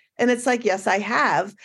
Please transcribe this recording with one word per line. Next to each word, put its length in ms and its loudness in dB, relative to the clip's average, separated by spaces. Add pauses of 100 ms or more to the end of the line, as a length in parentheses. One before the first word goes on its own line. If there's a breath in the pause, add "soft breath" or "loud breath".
(180 soft breath)
And 140 2
it's 160 -2
like, 180 0
"Yes, 220 0
I 120 2
have." 540 0 (120 loud breath)